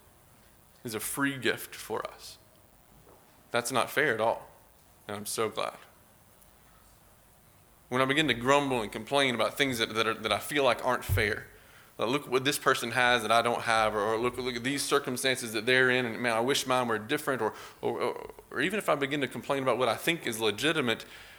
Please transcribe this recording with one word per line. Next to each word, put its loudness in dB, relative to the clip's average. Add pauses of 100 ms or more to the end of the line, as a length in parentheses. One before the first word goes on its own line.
(840)
It's -8
a -4
free -2
gift -2
for -8
us. -16 (1120)
That's -2
not 0
fair 2
at -4
all. 0 (580)
And -8
I'm -8
so -2
glad. -6 (2000)
When 2
I 4
begin 2
to 4
grumble 2
and -4
complain 0
about -2
things 2
that, -2
that, 2
are, 0
that -2
I 2
feel -2
like 2
aren't 0
fair, -2 (520)
like, 0
"Look -2
what 2
this 0
person 2
has 4
that 2
I 6
don't 0
have," 2
or, 0
or, 2
"Look, -2
look -4
at -6
these -2
circumstances 0
that -2
they're 6
in, 2
and -6
man, 0
I 2
wish 2
mine 2
were 0
different," -2
or, 0 (280)
or, -2
or, -4 (200)
or -4
even -2
if -2
I 4
begin -2
to 0
complain -4
about 2
what 2
I 2
think -2
is -4
legitimate, 0 (340)